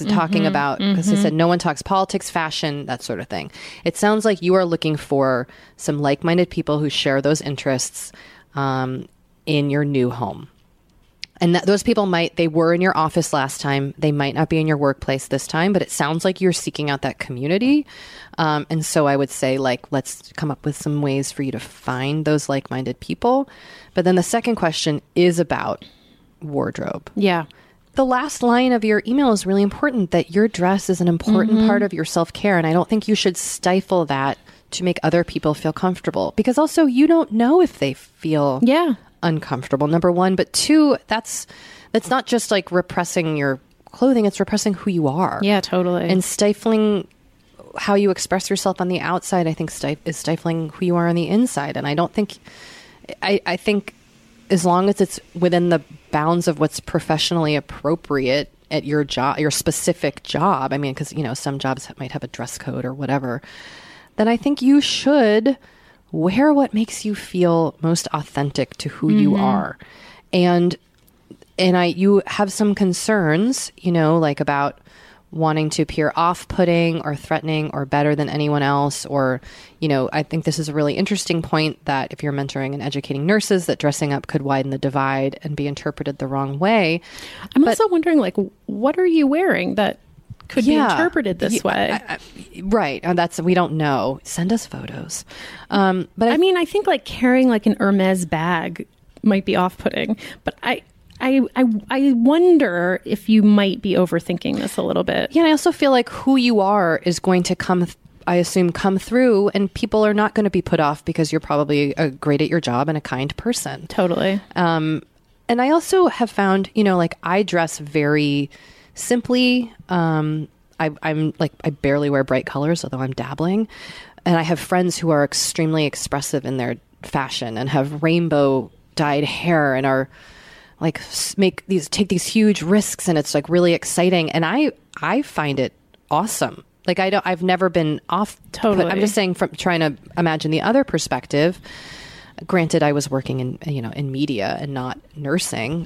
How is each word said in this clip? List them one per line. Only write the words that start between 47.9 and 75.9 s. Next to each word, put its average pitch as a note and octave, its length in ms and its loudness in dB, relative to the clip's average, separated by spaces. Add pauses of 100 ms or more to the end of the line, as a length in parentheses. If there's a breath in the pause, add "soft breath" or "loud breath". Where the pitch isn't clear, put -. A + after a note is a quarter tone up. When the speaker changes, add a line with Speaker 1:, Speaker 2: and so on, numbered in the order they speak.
Speaker 1:
you G3+ 140 4
express - 400 -2
yourself F#3+ 300 -2
on F3+ 80 -2
the F3+ 140 -2
outside, F3 460 -2
I D#3+ 60 -2
think, D#3 160 -6
stif-, D3 360 -6
is D#3+ 100 -4
stifling E3 540 -4
who - 160 -6
you F3 100 2
are E3+ 140 2
on E3+ 60 0
the E3+ 120 -2
inside. G3 480 -2
And C3+ 100 -6
I C#3+ 80 -2
don't E3 200 -2
think, G#3 240 -4 (840 loud breath)
I, G3 240 0
I F3+ 120 -4
think - 360 -2 (580)
as F3+ 140 2
long F3+ 240 4
as G3+ 120 0
it's - 180 0 (140)
within F3 360 2
the D#3+ 120 2 (300)
bounds E3 360 2
of D3+ 120 -2
what's D3+ 200 0
professionally D#3 760 0
appropriate C#3+ 960 -2 (180)
at D#3 140 -2
your D3 200 0
job, C#3 360 -2
your D3+ 120 0
specific - 720 -2
job, D3 480 -2
I C3+ 60 -2
mean, C#3 160 -4
'cause, C#3 180 -8
you D#3 120 -4
know, A#2+ 100 -4
some C#3 240 -6
jobs C3+ 320 -4 (100)
might B2+ 120 -10
have D3 120 -8
a B2 40 -12
dress - 300 -12
code B2+ 280 -8
or C3 80 -8
whatever, C3 480 -4 (760 loud breath)
then G#3+ 100 2
I A#3 100 2
think C#4+ 240 -2
you C#4 200 6
should B3+ 760 2 (540 soft breath)
wear F#3+ 420 2
what C#4 200 2
makes G#3+ 320 -2
you G#3+ 100 -2
feel E3+ 640 2
most E3 320 0
authentic C#3+ 640 -4
to - 120 -8
who - 200 -2
you G#3+ 220 6
Speaker 2:
Mm-hmm. G3+ 120 2
Speaker 1:
are. - 340 0 (560 loud breath)
And, F3 420 4 (800)
and F#3 200 4
I, F3+ 80 2
you F#3+ 420 4
have G3+ 240 -2
some G#3 240 2
concerns, F#3+ 1000 0
you F3+ 140 -2
know, E3 280 4
like, D3 220 0
about C#3+ 380 0 (520 soft breath)
wanting D#3 380 0
to D#3+ 120 -2
appear D3+ 360 0